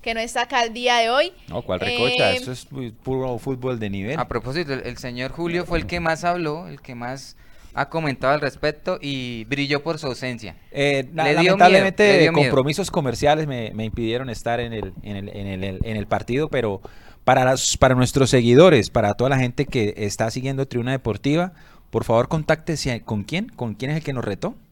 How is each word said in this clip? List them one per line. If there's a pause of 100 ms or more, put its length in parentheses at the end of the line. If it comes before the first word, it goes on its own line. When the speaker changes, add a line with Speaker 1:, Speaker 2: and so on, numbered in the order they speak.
Speaker 1:
que
no
está
acá
el
día
de
hoy. (160)
Speaker 2:
No,
¿cuál
recocha?
Speaker 1:
Eh,
Speaker 2:
Eso
es
pu-,
puro
fútbol
de
nivel.
Speaker 3:
A
propósito,
el,
el
señor
Julio
fue
el
que
más
habló,
el
que
más (380)
ha
comentado
al
respecto
y
brilló
por
su
ausencia. (160)
Speaker 2:
Eh,
na-,
Speaker 3:
Le
dio
Speaker 2:
lamentablemente,
Speaker 3:
miedo,
le
dio
miedo.
Speaker 2:
compromisos
comerciales
me,
me
impidieron
estar
en
el, (100)
en
el,
en
el,
en
el
partido,
pero (420)
para
las,
para
nuestros
seguidores,
para
toda
la
gente
que
está
siguiendo
Tribuna
Deportiva, (380)
por
favor,
contáctese.
¿Con
quién?
¿Con
quién
es
el
que
nos
retó? (160)